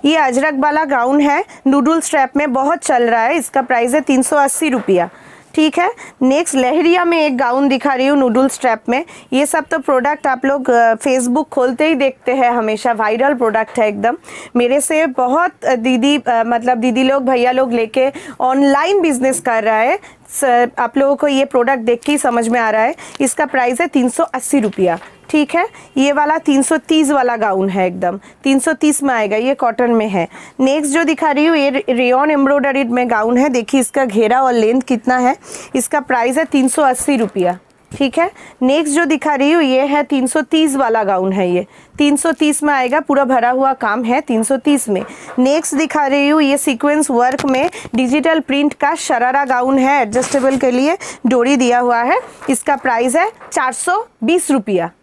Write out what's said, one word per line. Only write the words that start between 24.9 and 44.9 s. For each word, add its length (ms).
ठीक 260
है, 120
ये 140
वाला 260
तीन 240
सौ 160
तीस 340
वाला 260
गाउन 320
है 180
एकदम, 320
तीन 160
सौ 140
तीस 300
में 120
आएगा, 220
ये 160
कॉटन 380
में 160
है। 200
नेक्स्ट 340
जो 100
दिखा 280
रही 140
हूँ 120
ये 120
रे-, 200
रेयॉन 420
एम्ब्रॉयडरी 520
में 260
गाउन 280
है। 120
देखिए 320
इसका 240
घेरा 360
और 120
लेंथ 280
कितना 360
है। 180
इसका 240
प्राइस 380
है 80
तीन 220
सौ 140
अस्सी 360
रुपया। 420
ठीक 220
है, 120
नेक्स्ट 340
जो 100
दिखा 300
रही 160
हूँ 120
ये 180
है 220
तीन 240
सौ 140
तीस 340
वाला 280
गाउन 300
है, 180
ये 140
तीन 180
सौ 160
तीस 320
में 100
आएगा, 260
पूरा 240
भरा 260
हुआ 240
काम 300
है 180
तीन 220
सौ 140
तीस 320
में। 160